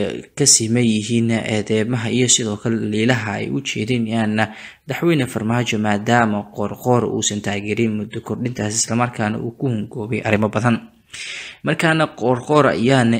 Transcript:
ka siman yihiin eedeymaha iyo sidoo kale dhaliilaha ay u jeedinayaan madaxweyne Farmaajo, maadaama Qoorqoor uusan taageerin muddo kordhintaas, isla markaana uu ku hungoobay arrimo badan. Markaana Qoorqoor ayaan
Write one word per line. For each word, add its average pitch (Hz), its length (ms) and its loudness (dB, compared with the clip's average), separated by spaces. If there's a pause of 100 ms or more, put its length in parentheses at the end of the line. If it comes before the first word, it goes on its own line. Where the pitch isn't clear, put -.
(340)
ka - 120 0
siman 120 360 4
yihiin 113 480 2
eedeymaha 110 800 0
iyo 123 180 2
sidoo 110 300 2
kale 113 240 -2
dhaliilaha 107 560 0
ay 110 80 -6
u 135 160 -4
jeedinayaan 113 720 -2 (480)
madaxweyne 147 480 0
Farmaajo, 113 480 0
maadaama 107 720 2
Qoorqoor 113 560 0
uusan 110 340 -2
taageerin 104 540 -2
muddo 107 260 -6
kordhintaas, 110 540 -4
isla 113 240 -2
markaana 117 400 -2
uu 117 160 -8
ku - 160 -6
hungoobay 107 560 -4
arrimo 107 240 4
badan. 113 400 0 (720)
Markaana 160 560 0
Qoorqoor 127 560 2
ayaan 117 460 4